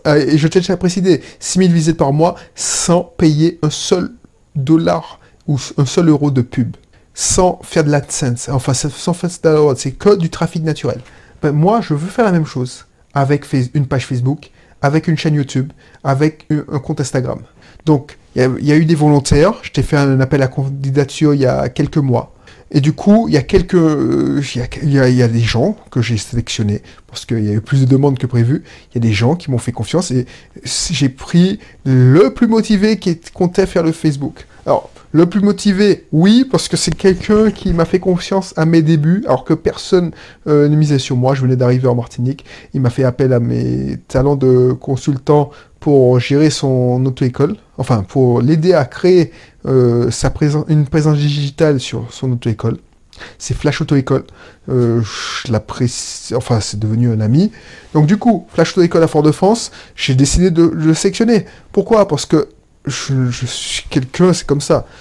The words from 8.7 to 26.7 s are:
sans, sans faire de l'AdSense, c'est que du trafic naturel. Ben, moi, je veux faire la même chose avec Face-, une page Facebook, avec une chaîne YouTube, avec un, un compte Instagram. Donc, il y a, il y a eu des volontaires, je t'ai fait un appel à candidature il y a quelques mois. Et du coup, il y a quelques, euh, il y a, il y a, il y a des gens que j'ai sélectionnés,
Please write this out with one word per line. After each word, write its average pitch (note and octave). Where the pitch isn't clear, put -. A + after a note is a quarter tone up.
sans, C#3+
sans -
faire F3
de -
l'AdSense, D3+
c'est C3+
que G3+
du E3
trafic E3
naturel. D3+
Ben, D3
moi, F#3
je D#3+
veux D#3
faire A#3
la G3
même D#3+
chose -
avec C#3+
Face-, B2+
une C#3+
page C3
Facebook, C3
avec D3+
une D#3
chaîne D3+
YouTube, C#3
avec D3
un, D3+
un D3
compte D3+
Instagram. B2
Donc, D3+
il B2
y B2+
a, C3
il -
y D3
a D3+
eu D#3+
des E3
volontaires, D3
je -
t'ai C#3
fait -
un C#3
appel C3+
à C3
candidature C#3
il C#3
y C3
a C3
quelques D3
mois. B2+
Et D3
du D3
coup, A2+
il D3+
y -
a A#2+
quelques, F#3
euh, C#3
il A#2+
y B2
a, A#2+
il C#3+
y C#3
a, B2+
il B2+
y B2
a A#2
des A#2
gens A#2
que C3
j'ai A2+
sélectionnés, G#2+